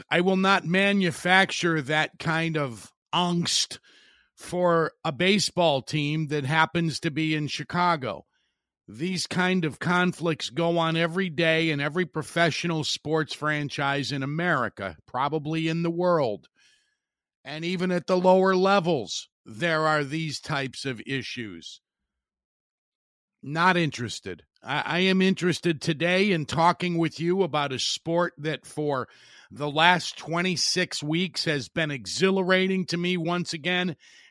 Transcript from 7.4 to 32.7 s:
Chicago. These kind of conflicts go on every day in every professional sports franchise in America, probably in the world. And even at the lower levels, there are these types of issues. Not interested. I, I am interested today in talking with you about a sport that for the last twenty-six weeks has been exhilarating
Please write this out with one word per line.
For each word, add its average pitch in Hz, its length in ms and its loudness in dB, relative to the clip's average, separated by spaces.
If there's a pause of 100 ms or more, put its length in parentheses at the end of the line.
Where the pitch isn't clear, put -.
Chicago. 147 800 -2 (640)
These 170 400 -4
kind 180 380 0
of 131 120 -6
conflicts 175 720 0
go 170 300 0
on 160 180 0
every 170 320 0
day 160 400 2
in 143 100 0
every 151 260 -2
professional 165 800 0
sports - 520 -2
franchise 143 760 -2
in 139 120 -4
America, 135 800 -2
probably 151 640 -2
in 165 160 -2
the 170 80 0
world. 170 560 0 (960)
And 156 180 -8
even 180 280 0
at 175 160 0
the 185 100 4
lower 185 380 6
levels, 180 760 2 (160)
there 156 400 0
are 151 180 4
these 151 360 -4
types 135 460 -6
of 123 200 -6
issues. 113 760 -8 (1600)
Not 170 340 2
interested. 120 640 -4 (220)
I, 135 220 -2
I 165 140 -2
am 190 220 2
interested 180 600 0
today 180 500 2
in 156 160 0
talking 170 500 2
with 165 220 -2
you 180 240 0
about 143 300 -2
a 123 60 -6
sport 170 600 -2
that 147 260 -6
for 143 420 -4 (440)
the 143 180 -6
last 160 480 4
twenty-six 175 880 -2
weeks 165 420 -2
has 147 240 -2
been 160 220 -2
exhilarating 185 920 2